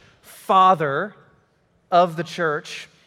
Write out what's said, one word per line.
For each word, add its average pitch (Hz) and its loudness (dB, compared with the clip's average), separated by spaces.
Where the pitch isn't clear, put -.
father 185 0
of 175 2
the 165 -8
church, 160 -8